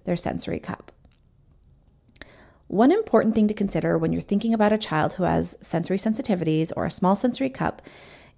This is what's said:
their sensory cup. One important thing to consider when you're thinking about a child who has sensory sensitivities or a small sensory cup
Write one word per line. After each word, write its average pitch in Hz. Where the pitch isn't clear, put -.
their 180
sensory -
cup. -
One 240
important 226
thing 214
to 208
consider 170
when 165
you're 165
thinking 208
about 214
a 220
child 156
who 185
has 165
sensory 170
sensitivities 175
or -
a 170
small 190
sensory 254
cup -